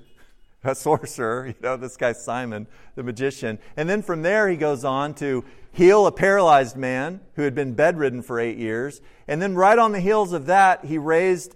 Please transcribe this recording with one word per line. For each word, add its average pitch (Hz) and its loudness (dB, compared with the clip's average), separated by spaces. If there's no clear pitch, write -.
<laughs> - -20
a 135 -2
sorcerer, 127 -4
<laughs> - -14
you - -10
know, 127 -4
this 123 -12
guy 120 -2
Simon, 117 -8
the 139 -12
magician. 120 -6
And 156 -4
then 208 -2
from 165 -6
there, 202 2
he 175 -2
goes 147 -2
on 143 -4
to 131 -4
heal 196 6
a 165 2
paralyzed 156 4
man 135 -6
who 151 -4
had 139 -2
been 135 -6
bedridden 143 0
for 117 -6
eight 117 -4
years. 117 -6
And 151 -4
then 196 -2
right 202 6
on 226 4
the 196 -4
heels 196 0
of 143 -6
that, 185 4
he 156 -6
raised 165 0